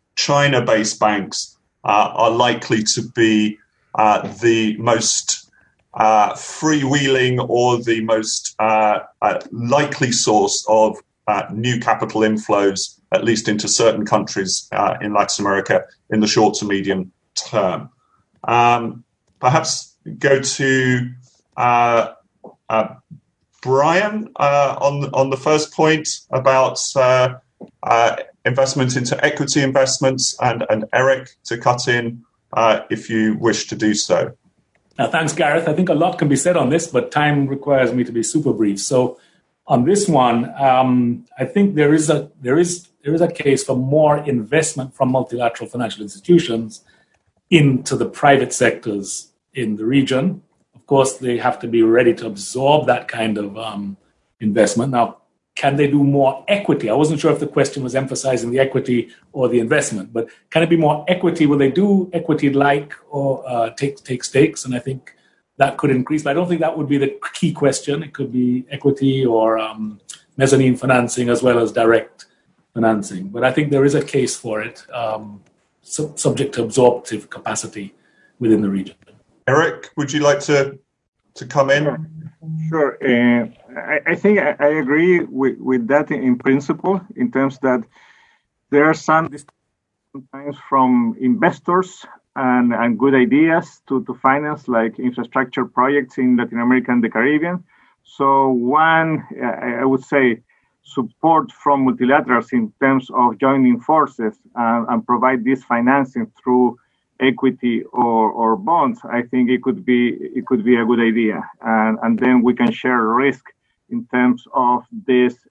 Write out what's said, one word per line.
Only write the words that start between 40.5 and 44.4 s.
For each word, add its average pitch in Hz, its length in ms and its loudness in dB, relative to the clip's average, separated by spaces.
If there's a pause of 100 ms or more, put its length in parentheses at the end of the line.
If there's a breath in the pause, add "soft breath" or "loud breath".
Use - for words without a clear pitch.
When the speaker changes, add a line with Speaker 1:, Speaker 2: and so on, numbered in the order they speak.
Speaker 2:
um, 127 640 2 (140)
I 131 60 -2
think 202 280 2
there 147 180 4
is 151 200 2
a, - 180 -2 (120)
there 131 180 0
is, - 280 -2 (160)
there 147 120 -2
is 165 60 2
a 170 100 0
case 135 320 0
for 131 120 -2
more 147 440 2
investment 135 760 -4